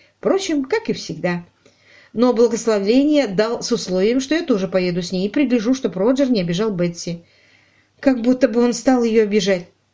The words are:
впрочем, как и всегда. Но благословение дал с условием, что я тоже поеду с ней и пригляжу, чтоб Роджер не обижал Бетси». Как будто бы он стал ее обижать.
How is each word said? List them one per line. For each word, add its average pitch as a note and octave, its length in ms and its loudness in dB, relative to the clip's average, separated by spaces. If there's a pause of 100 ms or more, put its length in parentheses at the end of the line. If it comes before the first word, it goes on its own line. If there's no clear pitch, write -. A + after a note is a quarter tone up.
(200)
впрочем, D4+ 460 -2
как A4 240 -2
и G#3+ 40 -2
всегда. E3+ 500 -6 (720)
Но B3 180 2
благословение A#3 960 2
дал G#3+ 360 -2
с - 80 -4
условием, G#3 480 0
что C4 160 -2
я D#4+ 80 -2
тоже G3+ 240 0
поеду F3+ 340 -2
с F3 100 -8
ней F#3 140 -2
и G3+ 60 -4
пригляжу, B3 420 2
чтоб A#3+ 240 -4
Роджер B3+ 320 2
не A3+ 120 2
обижал F3 300 -2
Бетси». F3 520 -4 (760)
Как B3 220 0
будто B3+ 260 2
бы A3+ 140 0
он A#3+ 120 2
стал B3 300 0
ее A3+ 200 2
обижать. G3 440 0 (260)